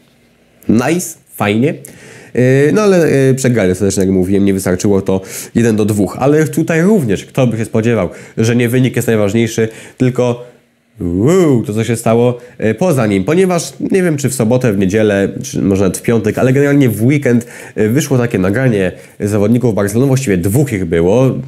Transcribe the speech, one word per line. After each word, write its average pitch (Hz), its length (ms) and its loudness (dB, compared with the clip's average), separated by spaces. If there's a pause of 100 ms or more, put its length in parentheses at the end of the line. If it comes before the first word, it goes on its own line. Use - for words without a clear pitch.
(680)
Nice, 135 480 0 (180)
fajnie. 110 400 0 (600)
E, 131 380 2
no 208 100 2
ale, 185 220 4
e, 135 300 2
przegrali 120 380 0
ostatecznie, 101 300 0
jak 95 100 2
mówiłem, 95 320 2
nie 98 100 2
wystarczyło 95 480 0
to 95 180 -2 (340)
jeden 117 220 2
do 107 80 0
dwóch. 98 360 -2
Ale 147 240 2
tutaj 160 380 -2
również, 156 420 0
kto - 220 0
by 110 100 -2
się 110 80 -4
spodziewał, 110 440 0 (300)
że 113 180 2
nie 120 120 2
wynik 127 280 0
jest 117 120 -2
najważniejszy, 110 600 0 (300)
tylko, 123 480 -2 (540)
uuu, 123 640 2
to, 104 120 -6
co 110 100 -2
się 113 120 -2
stało, 120 420 0 (200)
e, 110 160 0
poza 135 320 0
nim. 98 180 0
Ponieważ, 175 480 0 (180)
nie 190 120 2
wiem, 165 140 0
czy 131 120 -2
w - 60 -4
sobotę, 123 380 0
w 98 60 -2
niedzielę, 101 500 0 (140)
czy - 200 -6
może 98 200 2
nawet 92 160 0
w - 40 -14
piątek, 107 360 0
ale 123 140 0
generalnie 143 360 2
w 104 160 -2
weekend, 127 420 2 (280)
e, 107 140 0
wyszło 139 300 0
takie 120 200 0
nagranie 101 540 0 (280)
zawodników 107 540 0
Barcelony, 104 320 0
właściwie 131 300 0
dwóch 101 360 0
ich 95 120 -2
było, 90 500 2 (140)